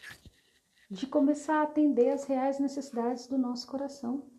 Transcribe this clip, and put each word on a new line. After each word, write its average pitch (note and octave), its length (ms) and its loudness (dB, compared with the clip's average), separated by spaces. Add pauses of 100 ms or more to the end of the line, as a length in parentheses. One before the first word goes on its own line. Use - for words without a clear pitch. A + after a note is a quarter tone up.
(920)
de G3 160 -6
começar D4 500 2
a D4+ 80 2
atender D4 460 4
às C#4 140 -2
reais C4+ 340 0
necessidades B3+ 680 -4
do C4+ 100 -4
nosso B3 300 -2
coração. C#4 720 -8